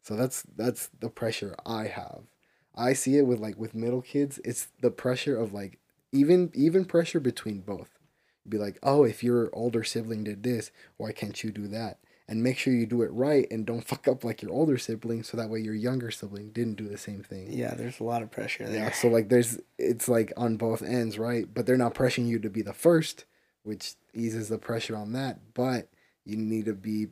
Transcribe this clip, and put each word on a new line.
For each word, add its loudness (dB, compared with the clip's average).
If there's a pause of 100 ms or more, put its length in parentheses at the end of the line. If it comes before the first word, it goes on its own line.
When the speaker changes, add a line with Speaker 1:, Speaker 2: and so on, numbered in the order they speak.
Speaker 1:
So -8
that's, -2 (140)
that's -2 (120)
the -6
pressure -6 (120)
I -4
have. -12 (520)
I 2
see 2
it 8
with, 2
like, -8
with -8
middle -2
kids, -2
it's -6 (120)
the 4
pressure -2
of, -2
like, -12 (340)
even, 6
even 6
pressure 2
between -2
both. -12 (500)
Be -2
like, -4
"Oh, 8
if 0
your 4
older 0
sibling -4
did -8
this, -2 (260)
why -8
can't -8
you -2
do -8
that?" -6 (300)
And -2
make 2
sure 2
you 4
do 2
it 0
right 4
and -4
don't -6
fuck -2
up 0
like -4
your -8
older 4
sibling, -4
so -10
that -4
way -4
your -4
younger -2
sibling -12
didn't -2
do -8
the -8
same -10
thing. -12
Speaker 2:
Yeah, -4
there's -8
a -4
lot -2
of -10
pressure -8
there. -6
Speaker 1:
Yeah, -2
so, 4
like, 4
there's, 6 (200)
it's, 0
like, 4
on 0
both -2
ends, -2
right? -2
But -2
they're 6
not 2
pressuring 2
you 2
to -2
be -2
the -6
first, 4 (400)
which -10 (200)
eases -2
the -2
pressure -4
on -8
that. -6
But -2 (360)
you -6
need -2
to -2
be -4